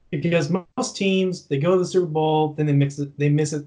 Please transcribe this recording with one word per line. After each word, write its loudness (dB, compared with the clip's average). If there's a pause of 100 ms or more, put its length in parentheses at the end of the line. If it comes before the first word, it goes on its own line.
(100)
because 0
most -4
teams, 0
they -2
go 2
to 4
the 0
Super 0
Bowl, 0
then -2
they 2
mix 2
it, -8
they 0
miss 0
it -6